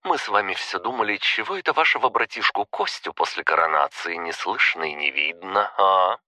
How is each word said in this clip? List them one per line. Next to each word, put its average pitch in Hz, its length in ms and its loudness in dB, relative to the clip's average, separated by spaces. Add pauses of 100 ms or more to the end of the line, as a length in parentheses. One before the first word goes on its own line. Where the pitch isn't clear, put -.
Мы 170 140 0
с - 80 -8
вами 101 260 0
всё - 260 -6
думали, 110 380 -2
чего 113 400 -2
это 160 160 0
вашего 151 360 2
братишку 113 560 0
Костю - 460 -6
после 82 320 -4
коронации 78 720 2
не 85 160 -6
слышно - 500 -2
и 76 100 -4
не 73 160 -2
видно, 85 720 -2
а? 95 480 4